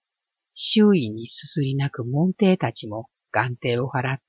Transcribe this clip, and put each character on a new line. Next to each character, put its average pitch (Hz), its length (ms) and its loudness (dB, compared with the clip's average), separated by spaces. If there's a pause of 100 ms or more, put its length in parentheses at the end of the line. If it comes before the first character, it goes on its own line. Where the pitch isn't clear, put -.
(540)
周 208 400 4
囲 123 160 0
に 113 180 -10
す - 180 -4
す - 160 -2
り 135 140 -2
泣 139 140 -2
く 120 140 -8
門 151 340 0
弟 185 200 4
た 113 140 -2
ち - 140 -8
も 107 220 -10 (220)
眼 120 320 -2
底 120 200 0
を 120 80 -4
払 127 220 -2
っ 131 160 -6